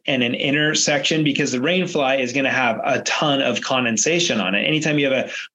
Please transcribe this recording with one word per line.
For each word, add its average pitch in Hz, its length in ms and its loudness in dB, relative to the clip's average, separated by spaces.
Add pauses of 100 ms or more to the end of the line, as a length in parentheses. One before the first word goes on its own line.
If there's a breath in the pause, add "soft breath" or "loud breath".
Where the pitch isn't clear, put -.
and 131 160 2
an 120 120 0
inner 151 380 0
section, 156 500 0
because 139 280 0
the 123 100 -2
rain 180 240 2
fly 139 300 0
is 123 160 -2
gonna 135 180 0
have 120 360 0
a 127 160 0
ton 143 400 0
of 120 200 -2
condensation 127 760 0
on 95 160 0
it. 104 100 0
Anytime 156 340 0
you 139 120 2
have 123 160 0
a - 40 -12 (240 loud breath)